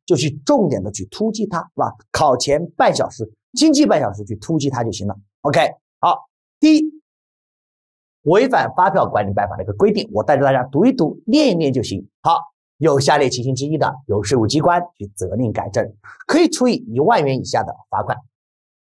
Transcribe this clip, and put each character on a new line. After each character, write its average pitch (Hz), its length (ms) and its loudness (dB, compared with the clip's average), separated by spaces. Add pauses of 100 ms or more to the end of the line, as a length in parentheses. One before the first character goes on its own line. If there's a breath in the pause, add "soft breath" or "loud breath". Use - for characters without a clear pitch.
就 175 100 2
去 143 140 0 (160)
重 247 220 4
点 104 160 -2
的 101 80 -8
去 95 140 -10
突 214 260 -4
击 220 140 -4
它， 170 140 -6
是 - 200 -12
吧？ 117 140 -2 (180)
考 143 240 2
前 147 400 -2
半 220 180 2
小 - 160 -2
时， - 220 -12 (220)
经 294 180 4
济 285 140 4
半 160 160 2
小 104 100 -2
时 101 140 -12
去 107 100 -8
突 160 220 -4
击 139 120 -2
它 120 140 -4
就 110 80 -4
行 98 160 -8
了。 101 80 -6 (260)
OK， 151 300 2 (300)
好， - 260 -2 (320)
第 311 180 6
一， 311 60 2 (1400)
违 208 260 4
反 143 260 0
发 180 140 4
票 135 180 2
管 104 220 -2
理 101 40 -4
办 101 140 -2
法 85 80 -10
的 82 80 -8
一 - 20 -6
个 101 80 -6
规 208 180 2
定， - 220 -4
我 107 100 -2
带 143 140 2
着 135 60 0
大 135 80 4
家 127 120 0
读 139 220 0
一 269 60 6
读， 175 340 -2
念 269 260 2
一 175 40 0
念 156 160 0
就 123 100 -2
行。 98 240 -8 (160)
好， 165 160 2 (400)
有 143 220 2
下 151 180 4
列 135 120 2
情 120 140 -6
形 135 120 -2
之 135 100 -6
一 151 120 -2
的， 120 160 0 (140)
由 104 140 0
税 123 160 0
务 110 100 2
机 151 120 0
关 175 220 2 (160)
去 101 180 -12
责 90 200 -6
令 160 180 -2
改 101 160 -6
正， 101 240 -4 (340 loud breath)
可 302 120 2
以 330 100 4
处 254 180 0
以 196 200 -2
一 113 120 -4
万 160 240 2
元 135 160 0
以 95 60 -8
下 113 180 -2
的 87 100 -8 (160)
罚 104 140 -4
款。 - 140 -4 (640)